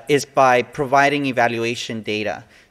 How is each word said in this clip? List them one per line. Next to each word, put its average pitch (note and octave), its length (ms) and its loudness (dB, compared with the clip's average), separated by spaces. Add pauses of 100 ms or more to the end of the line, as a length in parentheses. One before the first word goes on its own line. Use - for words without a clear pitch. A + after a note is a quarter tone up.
is C#3+ 180 0
by B2+ 380 4
providing C#3 640 0
evaluation A#2 720 -2
data. G#2 420 -6 (280)